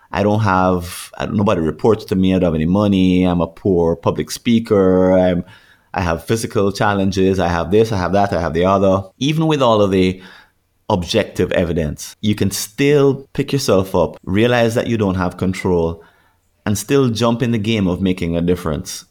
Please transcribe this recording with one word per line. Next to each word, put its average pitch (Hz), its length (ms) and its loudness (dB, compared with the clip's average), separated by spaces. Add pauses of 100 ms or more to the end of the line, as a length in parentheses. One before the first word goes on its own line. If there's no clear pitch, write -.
(120)
I 95 100 -2
don't 104 180 2
have, 92 800 0
I 69 80 -6
don't, 78 100 -4
nobody 101 240 2
reports 90 460 0
to 104 100 -2
me. 92 180 2
I 92 40 2
don't 90 80 2
have 82 80 0
any 80 120 0
money. 92 580 2
I'm 87 160 0
a 82 80 -2
poor 85 480 0
public 82 340 -4
speaker. 95 880 2
I'm, 90 260 0 (480)
I 95 100 -4
have 85 220 -2
physical 110 480 -2
challenges. 95 680 0
I 87 80 0
have 85 220 -2
this, 110 200 2
I 117 60 -2
have 90 160 -2
that, 98 200 0
I 87 80 -2
have 80 140 -4
the 85 100 2
other." 98 380 2 (160)
Even 156 280 -2
with 156 140 0
all 113 220 4
of 101 80 2
the 92 320 2 (680)
objective 95 640 -2
evidence, 80 680 -4
you 104 140 0
can 101 160 -2
still 139 840 0
pick 139 200 -4
yourself 101 420 0
up, 85 280 0
realize 117 540 0
that 120 100 -2
you 117 100 -2
don't 98 200 0
have 90 200 -4
control, 87 680 -2 (600)
and 208 140 -2
still 139 320 0
jump 117 320 0
in 120 80 -2
the 117 80 0
game 104 300 0
of 87 120 -2
making 90 360 -2
a 85 40 -2
difference 85 720 -4